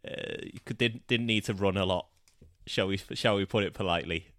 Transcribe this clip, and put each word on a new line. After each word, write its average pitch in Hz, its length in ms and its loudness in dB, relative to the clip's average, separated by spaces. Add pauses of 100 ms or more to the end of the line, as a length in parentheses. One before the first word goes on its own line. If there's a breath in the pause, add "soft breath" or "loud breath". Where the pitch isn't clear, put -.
uh, - 40 -8 (540)
could, 113 120 -8
didn't, 117 300 -2
didn't 120 180 2
need 110 200 2
to 113 80 -2
run 98 240 2
a 95 80 2
lot. 90 220 0 (600)
Shall - 200 2
we, 98 100 0 (160)
shall 107 240 2
we 98 80 2
put 104 180 2
it 95 100 -2
politely? 85 540 -2 (120)